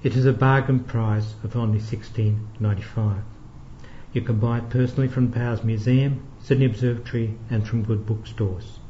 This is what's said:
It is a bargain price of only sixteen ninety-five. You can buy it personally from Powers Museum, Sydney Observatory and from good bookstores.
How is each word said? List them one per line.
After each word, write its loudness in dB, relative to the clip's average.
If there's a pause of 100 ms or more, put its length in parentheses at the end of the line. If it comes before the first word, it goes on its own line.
It 2
is 4
a 6
bargain 4
price 0
of -6
only 2
sixteen -2 (120)
ninety-five. 0 (880)
You 0
can 0
buy 2
it -4
personally 2
from 2
Powers -2
Museum, 2 (200)
Sydney 4
Observatory 0 (120)
and 0
from 0
good 0
bookstores. -4 (100)